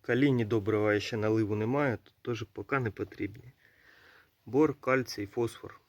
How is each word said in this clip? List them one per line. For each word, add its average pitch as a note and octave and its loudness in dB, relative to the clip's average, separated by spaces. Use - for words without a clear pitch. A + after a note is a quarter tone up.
Калійні B2 2
добрива, G#2 2
ще - -6
наливу G#2+ 2
немає, B2 0
тут - -16
теж A2 -6
поки A#2 -4
не A#2+ -2
потрібні. G2+ -10
Бор, C#3 2
кальцій, B2+ 0
фосфор. - -6